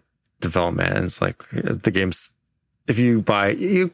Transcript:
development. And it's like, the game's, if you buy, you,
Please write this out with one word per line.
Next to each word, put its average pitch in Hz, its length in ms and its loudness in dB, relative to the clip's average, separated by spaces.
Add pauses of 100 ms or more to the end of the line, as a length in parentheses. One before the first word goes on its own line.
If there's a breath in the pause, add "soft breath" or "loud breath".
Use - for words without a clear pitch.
(400)
development. 87 560 0
And 95 100 0
it's - 160 -4
like, - 300 -2
the - 400 -2
game's, 92 400 0 (560)
if 120 120 2
you 120 220 4
buy, 101 300 0
you, 180 420 0